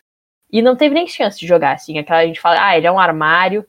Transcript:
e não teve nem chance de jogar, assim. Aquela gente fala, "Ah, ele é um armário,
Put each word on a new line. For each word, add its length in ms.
e 120
não 120
teve 200
nem 120
chance 320
de 80
jogar, 280
assim. 240
Aquela 260
gente 160
fala, 260
"Ah, 120
ele 80
é 40
um 80
armário, 720